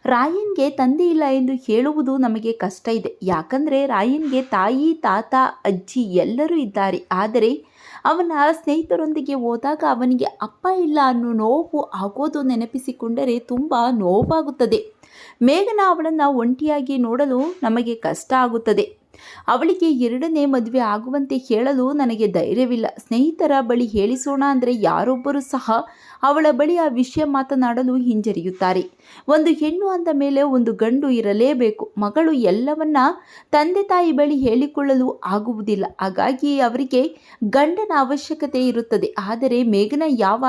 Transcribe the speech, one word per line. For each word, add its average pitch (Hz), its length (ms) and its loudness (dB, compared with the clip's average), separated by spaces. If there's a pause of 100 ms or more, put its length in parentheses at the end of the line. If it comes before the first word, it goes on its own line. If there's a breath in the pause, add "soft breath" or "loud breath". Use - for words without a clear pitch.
ರಾಯನ್ಗೆ 302 640 0
ತಂದೆ 277 380 2
ಇಲ್ಲ 320 220 2
ಎಂದು 269 220 2
ಹೇಳುವುದು 262 640 0
ನಮಗೆ 226 360 0
ಕಷ್ಟ - 360 -6
ಇದೆ. 226 340 -4
ಯಾಕಂದ್ರೆ 269 640 0
ರಾಯನ್ಗೆ 262 560 0
ತಾಯಿ, 254 520 0
ತಾತ, 220 400 -2 (300)
ಅಜ್ಜಿ 196 360 -2
ಎಲ್ಲರೂ 226 560 0
ಇದ್ದಾರೆ. 196 560 -2
ಆದರೆ 214 380 2 (540 loud breath)
ಅವನ 339 280 2 (200)
ಸ್ನೇಹಿತರೊಂದಿಗೆ 311 840 -2
ಹೋದಾಗ 262 560 -2
ಅವನಿಗೆ 254 340 0
ಅಪ್ಪ - 420 -8 (160)
ಇಲ್ಲ 302 220 0
ಅನ್ನೋ 240 280 0
ನೋವು 269 500 0
ಆಗೋದು 262 600 -6
ನೆನಪಿಸಿಕೊಂಡರೆ 240 960 -4
ತುಂಬಾ 247 520 -2
ನೋವಾಗುತ್ತದೆ. 226 1080 0 (440 loud breath)
ಮೇಘನಾ 392 480 4
ಅವಳನ್ನ 320 360 0
ಒಂಟಿಯಾಗಿ 269 720 0
ನೋಡಲು 247 420 0 (220)
ನಮಗೆ 233 320 0
ಕಷ್ಟ - 440 -6
ಆಗುತ್ತದೆ. 226 600 0 (500 loud breath)
ಅವಳಿಗೆ 330 420 2
ಎರಡನೇ 277 560 0
ಮದುವೆ 247 320 0
ಆಗುವಂತೆ 254 580 -2
ಹೇಳಲು 254 560 0
ನನಗೆ 233 340 0
ಧೈರ್ಯವಿಲ್ಲ. 226 600 0 (120)
ಸ್ನೇಹಿತರ 294 600 0
ಬಳಿ 240 260 0
ಹೇಳಿಸೋಣ 247 600 -2
ಅಂದ್ರೆ 247 260 2
ಯಾರೊಬ್ಬರು 240 680 0
ಸಹ 254 300 -4 (520 loud breath)
ಅವಳ 294 280 4
ಬಳಿ 302 260 2
ಆ 330 100 2
ವಿಷಯ 254 380 0
ಮಾತನಾಡಲು 262 720 0
ಹಿಂಜರಿಯುತ್ತಾರೆ. 190 960 -2 (380 loud breath)
ಒಂದು 311 220 4
ಹೆಣ್ಣು 320 380 -2
ಅಂದ 349 240 -2
ಮೇಲೆ 277 300 0
ಒಂದು 254 300 2
ಗಂಡು 240 360 0
ಇರಲೇಬೇಕು. 240 880 0
ಮಗಳು 302 340 0
ಎಲ್ಲವನ್ನ 285 640 0 (540 loud breath)
ತಂದೆ 339 320 2
ತಾಯಿ 359 300 2
ಬಳಿ 294 240 2
ಹೇಳಿಕೊಳ್ಳಲು 262 880 0
ಆಗುವುದಿಲ್ಲ. 208 640 -2 (140)
ಹಾಗಾಗಿ 254 600 -2
ಅವರಿಗೆ 254 560 0 (280 loud breath)
ಗಂಡನ 330 540 0
ಅವಶ್ಯಕತೆ 277 680 -2
ಇರುತ್ತದೆ. 226 520 -2
ಆದರೆ 233 440 0
ಮೇಘನಾ 226 460 2
ಯಾವ 226 400 0